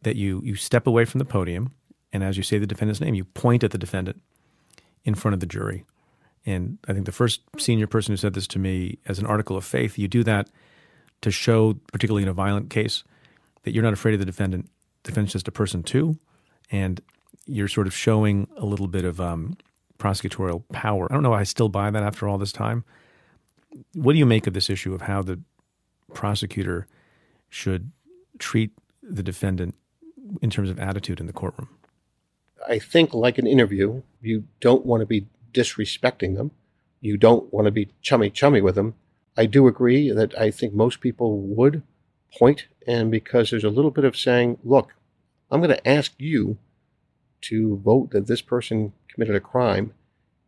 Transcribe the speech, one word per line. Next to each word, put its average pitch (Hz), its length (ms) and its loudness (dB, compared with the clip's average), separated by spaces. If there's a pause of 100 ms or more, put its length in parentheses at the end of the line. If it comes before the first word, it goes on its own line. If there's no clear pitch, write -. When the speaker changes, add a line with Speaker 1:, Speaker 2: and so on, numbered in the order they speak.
Speaker 1:
that 110 140 -2
you, 98 260 -4
you 104 120 -6
step - 320 0
away 117 180 4
from - 140 -4
the 135 80 -2
podium, 95 480 -4 (380)
and 98 120 -2
as 95 120 -4
you 95 60 -4
say 104 160 -2
the 101 80 -2
defendant's 104 340 -4
name, 151 140 -2
you 95 100 -4
point 120 400 2
at 101 60 2
the 101 80 -6
defendant 92 420 -8 (840)
in 107 100 0
front 104 200 -2
of 92 60 -2
the 90 60 -6
jury. 101 380 -8 (640)
And 95 320 -6 (100)
I - 40 -2
think 98 140 -4
the 101 60 -8
first - 300 -2 (160)
senior 110 280 0
person 107 260 0
who 98 40 -2
said 95 180 -2
this 95 140 -6
to - 100 -6
me 92 480 -4
as 95 120 -6
an 107 80 -4
article 107 300 -2
of 92 80 -8
faith, 123 340 -4
you 101 100 -2
do 117 160 2
that 104 240 0 (720)
to 104 100 -2
show, 110 440 2 (180)
particularly 107 300 0
in 95 60 0
a 92 40 -2
violent 98 380 -2
case, 113 340 -4 (580)
that - 100 -6
you're 110 100 0
not 113 100 2
afraid 107 220 0
of 98 60 0
the 95 60 -4
defendant. 92 440 -4 (320)
The - 80 -14
defendant's 104 240 -2
just 92 140 -6
a - 40 -10
person 90 300 -4
too. 156 360 -2 (520)
And 95 300 -4 (460)
you're 104 220 -4
sort 101 180 0
of 92 80 -6
showing 104 640 2
a 196 80 -8
little 98 240 -2
bit 90 160 -4
of, 90 160 -4
um, 85 360 -6 (420)
prosecutorial 98 720 -4
power. 98 380 -2
I 131 40 -2
don't 143 80 2
know 120 120 4
if 104 60 2
I 101 40 0
still 110 240 0
buy 101 220 -2
that 107 120 -2
after 104 240 -4
all 101 120 0
this 98 140 -6
time. 113 320 -4 (1080)
What 147 220 2
do 160 40 4
you 143 80 6
make 113 200 4
of 95 80 -4
this 95 160 -2
issue 92 240 -4
of 90 80 -10
how 98 200 -4
the 90 160 -6 (760)
prosecutor 98 720 -6 (640)
should 95 420 -6 (460)
treat 110 320 -2 (320)
the 104 200 -10
defendant 92 520 -4 (640)
in 113 100 0
terms 98 200 -4
of 92 100 -8
attitude 95 400 -8
in 82 60 -10
the - 60 -12
courtroom? - 360 -10 (960)
Speaker 2:
I 117 120 0
think, 165 360 2
like 120 240 2
an 123 80 0
interview, 110 560 2 (180)
you 110 240 -4 (160)
don't 127 240 4
want 117 160 0
to 104 60 -2
be 104 200 -2 (260)
disrespecting 110 840 -2
them. 127 140 -4 (500)
You 104 160 -2
don't 110 360 6
want 104 140 4
to 101 40 4
be 101 180 -2 (140)
chummy-chummy 120 580 4
with 95 140 4
them. 104 200 -2 (420)
I 113 100 4
do 131 200 8
agree 127 440 4
that 107 280 0
I 110 120 2
think 104 240 -4
most 113 260 2
people 113 400 -2
would 117 420 2 (560)
point, 139 280 6 (200)
and 117 240 0
because 113 400 2
there's 110 140 -2
a 107 60 2
little 139 200 2
bit 135 140 0
of 131 120 2
saying, 120 460 2
"Look, 123 320 2 (560)
I'm 147 100 2
gonna 165 240 2
ask 139 340 4
you 120 400 -2 (840)
to 110 360 -2
vote 117 320 2
that 101 160 0
this 117 160 0
person 110 500 -2 (160)
committed 110 260 -2
a 101 60 2
crime," 110 540 0 (540)